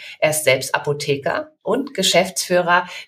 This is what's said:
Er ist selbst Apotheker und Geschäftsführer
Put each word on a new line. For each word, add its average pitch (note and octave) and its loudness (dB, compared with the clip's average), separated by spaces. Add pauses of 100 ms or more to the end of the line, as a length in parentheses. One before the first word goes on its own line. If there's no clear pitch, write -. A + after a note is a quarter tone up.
(180)
Er D#3 2
ist - -2
selbst C3+ 2
Apotheker D3 -2 (100)
und B3 -2
Geschäftsführer F3+ 2 (220)